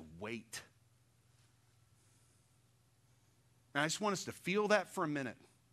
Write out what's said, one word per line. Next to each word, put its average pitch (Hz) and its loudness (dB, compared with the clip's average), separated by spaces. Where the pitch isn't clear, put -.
weight. 110 -8
And 143 4
I 156 4
just 165 -2
want 254 2
us - -2
to 110 -4
feel 202 0
that 196 4
for 190 -2
a 160 0
minute. 139 -4